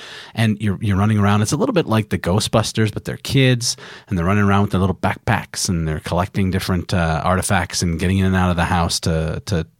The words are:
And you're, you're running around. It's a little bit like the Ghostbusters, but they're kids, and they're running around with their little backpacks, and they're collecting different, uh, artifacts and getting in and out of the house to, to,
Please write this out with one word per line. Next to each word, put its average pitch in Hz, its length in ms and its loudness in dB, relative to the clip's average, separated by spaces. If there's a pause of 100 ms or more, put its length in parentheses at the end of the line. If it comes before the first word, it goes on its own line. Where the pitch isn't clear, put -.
(340)
And 110 260 0
you're, 101 220 -2
you're 101 160 0
running 104 220 2
around. 101 220 4
It's 107 120 -2
a 147 40 -2
little 262 140 0
bit 185 140 0
like 107 240 0
the - 80 -2
Ghostbusters, - 760 0
but - 120 -10
they're - 100 -6
kids, 127 640 0 (320)
and 95 80 -2
they're 85 80 0
running 101 180 2
around 101 200 4
with 98 80 -2
their 92 100 2
little 92 140 2
backpacks, - 760 -2
and 82 180 0
they're 78 140 -4
collecting 90 500 -2
different, 90 420 -2
uh, 80 300 0
artifacts 90 580 0
and 85 160 0
getting 90 200 2
in 95 80 4
and 92 100 2
out 92 140 4
of 85 80 0
the 85 80 2
house 85 360 0
to, 80 440 -2
to, 80 200 -2 (140)